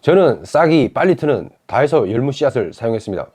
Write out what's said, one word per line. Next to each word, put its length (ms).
저는 460
싹이 480
빨리 200
트는 360
다이소 440
열무 220
씨앗을 400
사용했습니다. 640